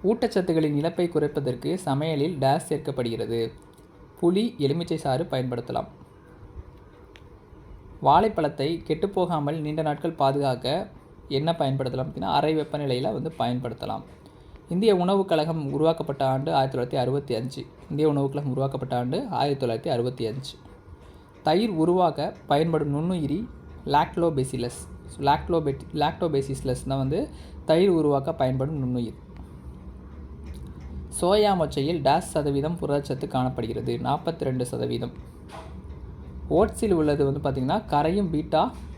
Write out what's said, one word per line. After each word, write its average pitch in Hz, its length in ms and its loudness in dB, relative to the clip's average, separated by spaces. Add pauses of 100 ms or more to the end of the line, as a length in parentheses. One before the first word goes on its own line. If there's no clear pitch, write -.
ஊட்டச்சத்துக்களின் 180 680 2
இழப்பை 170 340 2
குறைப்பதற்கு 147 680 0
சமையலில் 156 600 0
டேஸ் 135 300 2
சேர்க்கப்படுகிறது? 117 840 -2 (680)
புளி, 190 360 2
எலுமிச்சை 156 400 0
சாறு 143 280 0
பயன்படுத்தலாம். 123 600 -2 (2250)
வாழைப்பழத்தை 165 840 4
கெட்டுப்போகாமல் 165 760 0
நீண்ட 151 220 -2
நாட்கள் 156 300 -2
பாதுகாக்க 139 760 0 (400)
என்ன 151 300 0
பயன்படுத்தலாம் 135 480 0
அப்படின்னா, - 260 -4
அறை 151 240 4
வெப்பநிலையில 147 560 -2
வந்து 156 260 -4
பயன்படுத்தலாம். 117 640 -4 (680)
இந்திய 196 280 4
உணவுக் 190 320 4
கழகம் 156 440 2
உருவாக்கப்பட்ட 151 540 2
ஆண்டு 135 280 0
ஆயிரத்தி 131 420 2
தொள்ளாயிரத்தி 135 40 2
அறுபத்தி 131 340 0
அஞ்சு. 127 320 -4 (240)
இந்திய 151 180 4
உணவுக் 139 240 2
கழகம் 143 180 -2
உருவாக்கப்பட்ட 135 480 -2
ஆண்டு 143 320 -2
ஆயிரத்தி 135 360 0
தொள்ளாயிரத்தி 117 260 -2
அறுபத்தி 123 340 -2
அஞ்சு. 135 300 -8 (840)
தயிர் 196 280 4
உருவாக 170 680 2 (100)
பயன்படும் 156 420 2
நுண்ணுயிரி 160 600 -2 (380)
லாக்டோபெசிலஸ். 143 1000 0 (180)
So, - 140 -14
லாக்டோபெட்-, 143 640 2 (100)
லாக்டோபெசிலஸ் 139 920 -2
தான் 135 120 0
வந்து 151 300 0 (360)
தயிர் 170 240 6
உருவாக்க 147 460 2
பயன்படும் 135 440 0
நுண்ணுயிர். 123 440 -4 (2000)
சோயா 202 360 4
மொச்சையில் 151 460 0
டேஷ் 151 320 4
சதவீதம் 147 440 0
புரதச்சத்து 143 500 -2
காணப்படுகிறது? 120 680 -2
நாற்பத்தி 143 460 -2
ரெண்டு 127 240 -2
சதவீதம். 120 460 -4 (1400)
ஓட்ஸில் 190 420 2
உள்ளது 151 320 4
வந்து 139 160 0
பார்த்திங்கன்னா 135 440 0
கரையும் 165 460 2
பீட்டா 165 440 0 (240)